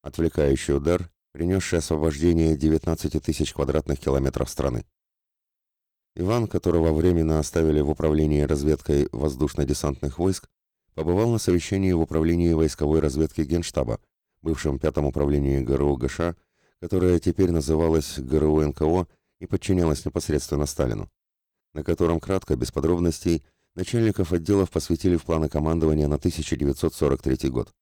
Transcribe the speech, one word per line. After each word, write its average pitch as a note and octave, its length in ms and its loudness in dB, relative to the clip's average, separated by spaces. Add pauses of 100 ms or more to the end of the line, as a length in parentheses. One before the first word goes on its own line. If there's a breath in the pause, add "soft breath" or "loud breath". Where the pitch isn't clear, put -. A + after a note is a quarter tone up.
Отвлекающий C#2+ 720 0
удар, E2+ 340 -2 (220)
принесший F2 480 -2
освобождение D#2+ 760 2
девятнадцати D#2 640 0
тысяч D2 340 -4
квадратных D2 460 -2
километров C2+ 500 -2
страны. C2 380 -4 (1300)
Иван, A2 320 0
которого E2 460 2
временно D#2+ 480 2
оставили D#2 400 0
в D2 100 0
управлении D2+ 520 2
разведкой D2 680 0
воздушно-десантных C#2 1080 -4
войск, F#2 280 -2 (460)
побывал F2+ 380 0
на A2+ 60 0
совещании F#2+ 520 0
в F2 100 2
управлении E2 520 2
войсковой D#2 480 2
разведки D2+ 400 0
Генштаба, C#2+ 580 -2 (440)
бывшем D2+ 360 -2
пятом D2 280 0
управлении C#2+ 580 0
Г B1 100 0
Р C2+ 80 0
У C#2+ 140 2
Г B1+ 120 -4
Ш, E2+ 280 -4 (420)
которое F2+ 400 2
теперь F2+ 320 2
называлось D#2+ 680 0
Г C2 200 -4
Р D2+ 80 2
У D2+ 180 4
Н D2 100 0
К C#2+ 100 -6
О E2+ 260 2 (320)
и F2+ 60 -12
подчинялось F2 580 0
непосредственно D2 640 -2
Сталину, A1+ 440 -4 (640)
на D2+ 80 -8
котором E2 380 0
кратко, F#2+ 340 -2
без A#1+ 160 -4
подробностей, E2+ 720 0 (320)
начальников G2 580 0
отделов F#2 380 2
посвятили F2 460 0
в D#2+ 80 -4
планы D#2+ 240 0
командования D#2 580 2
на D2 120 0
тысяча E2 360 -4
девятьсот C#2 400 -2
сорок C#2 280 0
третий C2 260 -2
год. B1 340 -4